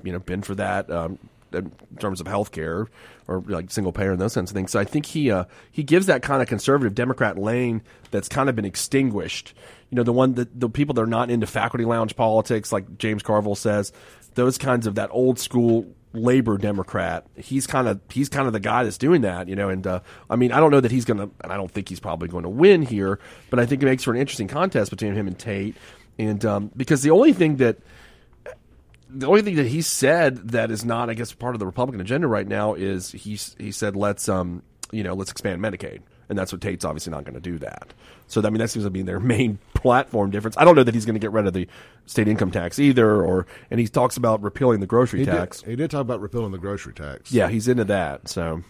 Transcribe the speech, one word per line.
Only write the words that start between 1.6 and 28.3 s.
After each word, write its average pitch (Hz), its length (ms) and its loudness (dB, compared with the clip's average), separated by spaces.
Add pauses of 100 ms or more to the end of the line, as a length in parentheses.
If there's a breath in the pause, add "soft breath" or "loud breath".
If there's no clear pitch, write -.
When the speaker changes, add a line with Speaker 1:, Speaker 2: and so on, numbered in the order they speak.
Speaker 1:
terms 95 220 -6
of 80 60 -10
health 104 260 -4
care 82 360 -6 (380 loud breath)
or, 92 200 -6
like, 90 240 -6
single 95 200 -2
payer 98 220 -2
and 90 80 -2
those 107 140 -2
kinds 92 160 -4
of 101 40 -14
things. 95 160 -4
So 110 80 0
I 101 60 2
think 147 220 -4
he, 147 240 0
uh, 92 140 0 (280 soft breath)
he 156 100 -6
gives 165 220 4
that 147 180 2
kinda 135 220 0
conservative 127 500 0
Democrat 120 440 -2
lane 113 420 -2 (300 soft breath)
that's 101 180 -4
kinda 135 240 0
been 107 140 -2
extinguished. 107 880 -2 (340 loud breath)
You 123 80 -4
know, 120 60 2
the 117 100 2
one 131 220 4
that, 120 260 -4
the 123 80 0
people 143 260 0
that 117 60 0
are 110 60 2
not 120 240 -2
into 113 160 0
faculty 117 400 -2
lounge 113 300 -2
politics, 110 540 2
like 98 280 -4
James 107 240 -2
Carville 104 320 0
says, 104 400 -2 (400 loud breath)
those 127 240 2
kinds 123 280 0
of, 101 100 -2
that 104 140 -2
old 127 280 2
school 117 480 2 (260)
labor 117 460 2
Democrat. 95 760 -4
He's - 320 -6
kinda, 117 320 0 (120)
he's 139 180 -2
kinda 135 220 0
the 110 100 -2
guy 110 240 0
that's 104 140 -6
doing 147 240 4
that, 90 260 -2
you 95 80 -6
know. 101 140 -2
And, 95 160 -4
uh, 92 140 -2 (280 loud breath)
I 113 80 -2
mean, 123 160 4
I 139 80 4
don't 156 100 8
know 139 100 8
that 117 100 2
he's 123 160 0
gonna, 104 240 -2 (120)
and 82 80 -10
I 95 60 -6
don't 95 140 -6
think 101 180 -8
he's 90 120 -10
probably 82 280 -6
gonna 87 220 -8
win 165 320 6
here, 101 380 -2 (280 loud breath)
but 123 100 2
I 120 60 6
think 135 180 0
it 139 40 4
makes 131 180 2
for 123 80 0
an 120 80 0
interesting 123 280 -4
contest 143 420 -2
between 101 240 -4
him 104 120 -2
and 92 120 -8
Tate. 101 380 -6 (420 loud breath)
And, 107 260 -2
um, 104 320 0
because 131 260 2
the 147 80 4
only 247 220 8
thing 160 240 2
that 120 220 2 (1300 soft breath)